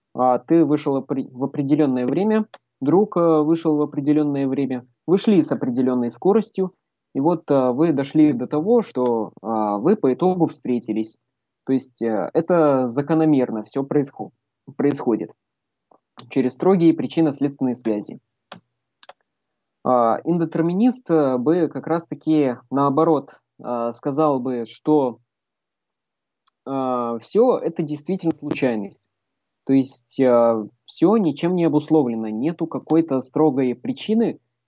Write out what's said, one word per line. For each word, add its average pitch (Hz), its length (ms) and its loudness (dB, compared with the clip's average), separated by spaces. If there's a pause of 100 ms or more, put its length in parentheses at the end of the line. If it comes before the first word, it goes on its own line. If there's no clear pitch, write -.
(140)
а, 127 260 2
ты 165 260 2
вышел 143 320 -2
опре-, 131 340 -6
в 127 120 -6
определённое 139 600 0
время, 214 400 0 (340)
друг, 175 380 0
а, 165 240 2
вышел 156 360 0
в 151 40 0
определённое 143 680 0
время, 131 380 -4 (200)
вы 185 120 2
шли 190 240 4
с 139 100 -4
определённой 123 600 0
скоростью, 190 640 0 (400)
и 135 60 -2
вот, 165 300 0
а, 131 220 4
вы 156 200 2
дошли 147 420 2
до 120 140 -4
того, 202 340 2
что, 120 500 -2 (100)
а, 107 360 -2
вы 165 180 2
по 135 180 0
итогу 175 340 0
встретились. 110 720 -4 (480)
То 131 80 -2
есть, - 280 -6
а, 107 320 -2
это 151 540 2
закономерно 143 760 0
всё - 200 -6
происхо-, 139 480 -4 (440)
происходит 139 560 -2 (960)
через 127 240 -2
строгие 170 400 4
причинно-следственные 139 840 -2
связи. 107 440 -6 (1600)
А, 120 400 2
индетерминист, 170 840 -2
а, 139 280 2
бы 156 300 0
как - 180 -10
раз-таки 151 680 -2 (140)
наоборот, 143 680 0 (220)
а, 117 320 -4
сказал 143 460 -2
бы, 123 260 -4
что, 135 540 0 (1500)
а, 127 540 -4
всё 220 380 2
это 165 240 -6
действительно 160 520 -4
случайность. 117 720 -4 (580)
То 135 80 2
есть, - 460 -2
а, 117 460 4 (200)
всё 190 320 2
ничем 170 380 0
не 170 100 2
обусловлено, 139 640 0
нету 156 380 -4
какой-то 156 540 0
строгой 131 540 0
причины, 175 640 -2 (260)